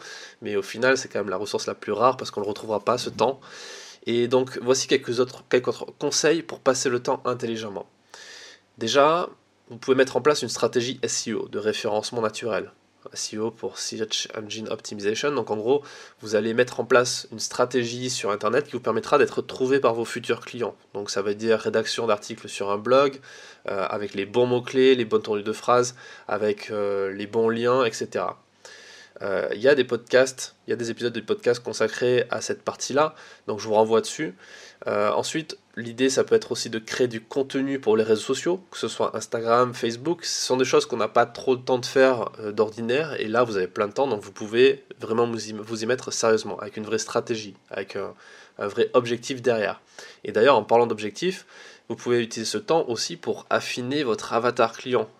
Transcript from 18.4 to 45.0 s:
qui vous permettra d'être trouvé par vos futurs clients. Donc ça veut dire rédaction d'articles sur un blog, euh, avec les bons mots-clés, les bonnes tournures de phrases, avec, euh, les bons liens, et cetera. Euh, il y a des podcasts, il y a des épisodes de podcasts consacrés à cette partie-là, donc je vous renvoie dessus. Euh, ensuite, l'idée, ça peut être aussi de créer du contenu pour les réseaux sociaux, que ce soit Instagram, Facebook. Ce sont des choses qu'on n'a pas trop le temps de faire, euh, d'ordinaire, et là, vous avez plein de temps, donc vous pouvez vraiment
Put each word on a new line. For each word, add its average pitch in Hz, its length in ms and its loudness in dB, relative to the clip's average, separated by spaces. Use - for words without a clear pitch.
qui - 80 -12
vous 117 80 -6
permettra 113 360 0
d'être 127 240 2
trouvé 131 380 0
par 127 140 4
vos 117 100 -4
futurs 117 380 -4
clients. 117 340 -6
Donc 101 160 -8
ça - 120 -2
veut 101 140 -2
dire 110 220 2
rédaction 113 480 -2
d'articles 113 440 -4
sur 101 200 -6
un 101 80 0
blog, 135 440 4
euh, 98 200 -2
avec 104 240 -6
les 98 120 -4
bons 120 200 2
mots-clés, 127 500 4
les 123 100 2
bonnes 110 160 2
tournures 104 240 -4
de 107 80 -2
phrases, 123 420 2
avec, 107 420 -2
euh, 101 440 -2
les 101 140 -8
bons 113 200 2
liens, 120 380 2
et 113 80 0
cetera. 101 500 -4
Euh, 95 320 -2
il 101 80 -6
y 120 60 2
a 147 80 8
des 127 80 4
podcasts, 127 720 2
il - 60 -4
y - 20 -2
a - 20 0
des 117 140 -4
épisodes 117 240 -4
de 113 80 -8
podcasts 117 420 0
consacrés 120 680 0
à 113 100 -2
cette - 220 -6
partie-là, 143 500 0
donc 107 140 -4
je 107 80 -10
vous 107 80 2
renvoie 110 260 6
dessus. 156 320 -6
Euh, 104 240 2
ensuite, 127 480 -4
l'idée, 117 340 0
ça 127 140 2
peut 113 100 0
être 110 180 2
aussi 120 200 -6
de 113 80 -4
créer 123 280 0
du 113 140 -8
contenu 135 580 -2
pour - 160 4
les 110 80 6
réseaux - 300 2
sociaux, 175 380 -2
que - 80 -12
ce 117 80 -2
soit - 280 -2
Instagram, 117 600 2
Facebook. 123 500 -4
Ce - 220 -4
sont 127 100 2
des 131 80 4
choses 147 220 4
qu'on 127 100 -4
n'a 110 100 0
pas 117 200 4
trop - 260 0
le 123 80 0
temps 127 160 2
de 123 80 -8
faire, 131 540 4
euh, 107 120 -6
d'ordinaire, 113 720 0
et 110 60 -4
là, 113 160 2
vous 113 140 -2
avez 92 100 0
plein 104 200 -2
de 101 60 -14
temps, 139 140 2
donc 107 140 -2
vous 101 100 -14
pouvez 120 520 4
vraiment 113 280 0